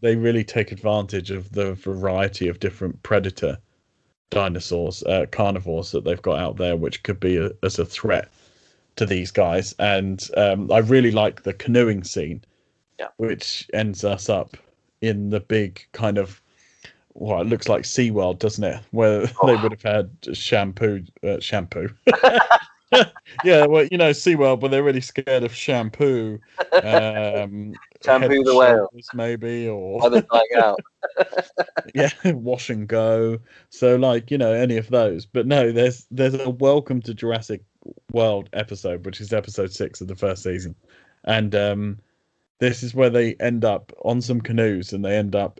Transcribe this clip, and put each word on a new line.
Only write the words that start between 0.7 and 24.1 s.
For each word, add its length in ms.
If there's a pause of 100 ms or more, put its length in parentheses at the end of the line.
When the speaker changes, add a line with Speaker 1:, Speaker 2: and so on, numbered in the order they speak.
Speaker 1:
advantage 580
of 220
the 240
variety 720
of 120
different 440
predator 560 (720)
dinosaurs, 720
uh, 280
carnivores 600
that 120
they've 180
got 180
out 180
there, 180
which 280
could 160
be 180
a, 140 (120)
as 160
a 60
threat 440 (640)
to 100
these 260
guys. 480
And, 480 (100)
um, 340
I 80
really 320
like 320
the 100
canoeing 500
scene, 400 (560)
Speaker 2:
Yeah. 80 (100)
Speaker 1:
which 560
ends 300
us 260
up 280 (440)
in 280
the 100
big 540
kind 240
of, 240 (720)
well, 280
it 60
looks 220
like 140
SeaWorld, 560
doesn't 240
it? 180 (100)
Where 440
<laughs> 60
Speaker 2:
Oh. 60
Speaker 1:
they 140
would 100
have 100
had 280 (260)
shampoo, 680 (200)
uh, 160
shampoo. 500 (180)
<laughs> 220 (1120)
Yeah, 240
well, 240
you 80
know, 100
SeaWorld, 520